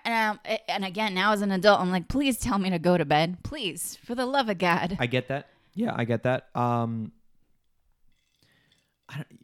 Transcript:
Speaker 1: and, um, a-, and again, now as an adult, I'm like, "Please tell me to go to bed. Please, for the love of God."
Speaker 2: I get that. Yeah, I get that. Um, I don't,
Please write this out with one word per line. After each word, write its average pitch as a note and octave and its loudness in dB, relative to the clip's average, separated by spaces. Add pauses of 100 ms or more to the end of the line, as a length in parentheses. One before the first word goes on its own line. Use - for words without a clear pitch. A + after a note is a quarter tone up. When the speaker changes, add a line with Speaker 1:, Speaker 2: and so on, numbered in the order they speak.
Speaker 1:
and, A3+ 0
um, G#3 -8
a-, - -4
and G3 -2
again, G3 -2
now F#3+ 2
as G3+ 0
an G3+ 0
adult, G3 6
I'm F3+ 0
like, F#3 -2
"Please C4+ 0
tell A#3 -2
me F#3+ 0
to F3+ 0
go F3 4
to E3+ 2
bed. D#3 2
Please, G3 -8
for - -10
the B3 -2
love C4 0
of G3+ -2
God." F3 0
Speaker 2:
I B2 0
get B2+ -2
that. C#3 -6 (260)
Yeah, A3+ -4
I A#2+ -2
get A2+ -2
that. B2+ -2
Um, A#2 -2 (2000)
I B2+ -14
don't, D3+ -10 (160)